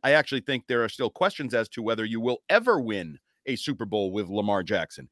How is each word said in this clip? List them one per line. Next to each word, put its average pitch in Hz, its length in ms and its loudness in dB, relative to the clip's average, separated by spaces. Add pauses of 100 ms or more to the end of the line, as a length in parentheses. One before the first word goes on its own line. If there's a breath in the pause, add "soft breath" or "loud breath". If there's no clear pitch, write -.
I 135 80 4
actually 143 300 4
think 131 260 -4
there 120 160 2
are 110 60 0
still 123 200 -2
questions 160 440 -2
as 113 160 0
to - 120 -10
whether 110 240 0
you 113 160 -4
will 120 280 -2
ever 226 300 4
win 98 400 -4 (280)
a 135 80 -2
Super 117 300 -6
Bowl 101 260 0
with 101 180 -2
Lamar 101 320 2
Jackson. 87 500 -4